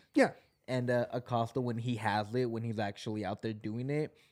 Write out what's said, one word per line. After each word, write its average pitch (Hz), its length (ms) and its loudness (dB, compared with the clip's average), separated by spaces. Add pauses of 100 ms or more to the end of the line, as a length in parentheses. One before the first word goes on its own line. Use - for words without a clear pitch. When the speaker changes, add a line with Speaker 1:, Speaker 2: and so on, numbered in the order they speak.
(140)
Speaker 1:
Yeah. 240 180 6 (360)
Speaker 2:
and, 127 220 0
uh, 120 220 4
Acosta 120 480 0
when 120 180 -2
he 117 180 0
has 104 380 0
it, 127 160 2
when 113 140 -4
he's 110 160 -2
actually 107 440 -2
out 98 180 -4
there 113 100 -2
doing 110 380 -4
it. 151 260 -2 (160)